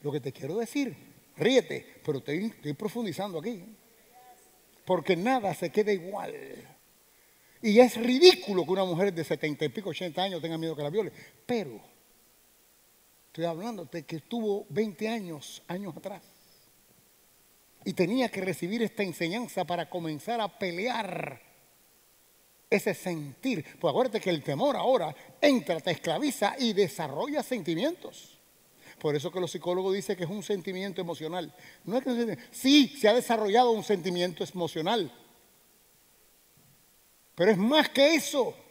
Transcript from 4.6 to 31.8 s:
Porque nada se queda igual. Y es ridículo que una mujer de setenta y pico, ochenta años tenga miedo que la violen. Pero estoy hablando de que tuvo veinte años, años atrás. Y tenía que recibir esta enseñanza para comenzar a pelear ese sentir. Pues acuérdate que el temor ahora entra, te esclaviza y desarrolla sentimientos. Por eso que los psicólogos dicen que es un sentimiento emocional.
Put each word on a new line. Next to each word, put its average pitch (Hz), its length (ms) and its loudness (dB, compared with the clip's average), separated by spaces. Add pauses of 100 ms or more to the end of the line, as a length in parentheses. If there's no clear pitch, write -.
Porque 180 300 2
nada 202 380 0
se 170 160 -6
queda 208 220 0
igual. 185 420 -6 (1300)
Y 220 180 8
es 247 180 8
ridículo 247 680 6
que 151 60 -2
una 190 140 2
mujer 185 280 0
de 165 100 -4
setenta 151 420 -2
y 147 40 0
pico, 202 200 -6
ochenta 180 340 -4
años 185 180 -4
tenga 165 160 -4
miedo 160 180 -4
que 147 80 -6
la 147 60 -2
violen. 185 240 -2 (320)
Pero 160 360 -4 (1500)
estoy 160 180 -6
hablando 175 400 -6
de 160 180 -12
que 156 180 -10
tuvo 208 480 -4
veinte 208 380 -2
años, 180 600 -8
años 180 280 -6
atrás. 190 260 -12 (1600)
Y 196 80 -4
tenía 220 360 2
que 196 120 -6
recibir 185 420 -2
esta 208 200 -2
enseñanza 180 640 -4
para 170 240 -4
comenzar 170 520 -4
a 196 180 -6
pelear 180 840 -4 (1300)
ese 202 240 2
sentir. 160 680 -6 (160)
Pues 160 120 0
acuérdate 214 280 0
que 196 100 -4
el 156 140 -2
temor 214 320 0
ahora 190 400 0 (260)
entra, 202 380 4
te 180 120 -4
esclaviza 202 680 -2
y 233 140 0
desarrolla 185 680 -2
sentimientos. 214 960 -4 (640)
Por 147 160 -2
eso 151 160 -4
que 185 80 -6
los 175 120 -4
psicólogos 185 440 -2
dicen 196 220 -4
que 180 80 -4
es 156 40 -6
un 202 140 -8
sentimiento 190 560 -4
emocional. 165 560 -8 (300)